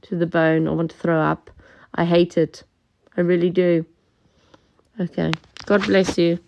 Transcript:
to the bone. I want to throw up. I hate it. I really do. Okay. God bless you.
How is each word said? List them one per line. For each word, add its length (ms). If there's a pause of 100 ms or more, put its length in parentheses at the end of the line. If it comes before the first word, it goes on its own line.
to 120
the 120
bone. 420
I 40
want 180
to 60
throw 240
up. 300 (440)
I 100
hate 320
it. 260 (540)
I 60
really 280
do. 360 (1120)
Okay. 320 (320)
God 200
bless 340
you. 300